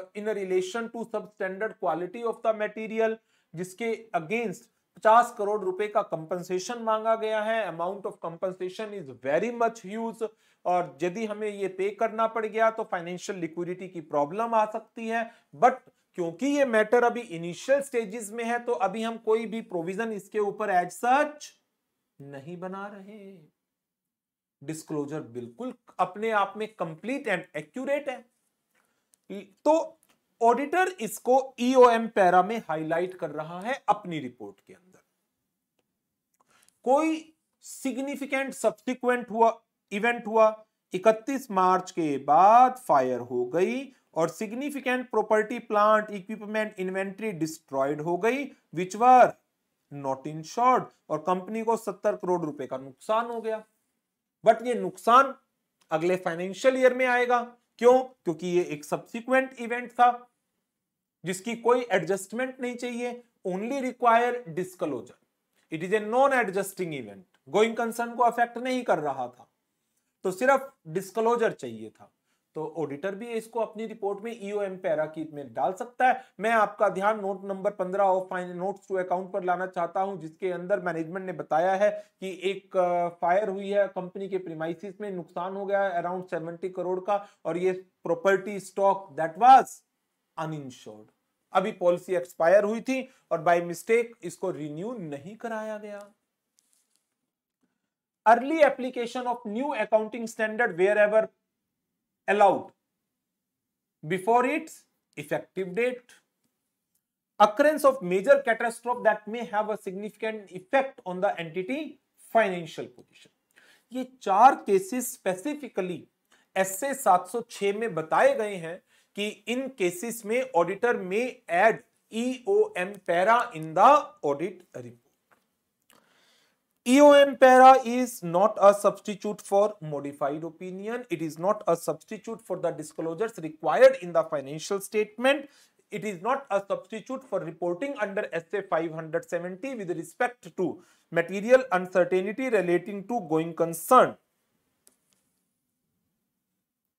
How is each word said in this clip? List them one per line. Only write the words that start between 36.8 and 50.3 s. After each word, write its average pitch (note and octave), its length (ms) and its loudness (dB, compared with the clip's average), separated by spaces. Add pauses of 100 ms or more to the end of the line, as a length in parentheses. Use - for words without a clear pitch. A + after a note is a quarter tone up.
कोई D#4 540 0 (240)
सिग्निफिकेंट C4+ 920 -6
सब्सिक्वेंट A#3+ 800 -2
हुआ, A3+ 300 2 (300)
इवेंट A#3 360 -2
हुआ, A3 380 4 (280)
इकतीस A3 580 0
मार्च F#3 400 2
के D3+ 260 -2
बाद G#3 600 6
फायर B2+ 420 0
हो B2 260 -4
गई A3+ 480 -2 (220)
और E3 140 0
सिग्निफिकेंट B3+ 840 -6
प्रॉपर्टी, G#3+ 480 0
प्लांट, G#3+ 500 2
इक्विपमेंट, G#3 720 -8
इन्वेंटरी F#3+ 520 -6
डिस्ट्रॉयड D3+ 680 -4
हो E3+ 160 -2
गई, B3+ 300 -2
which - 480 -10
were A#3+ 360 8 (600)
not C3+ 340 -6
insured, F3 560 0 (260)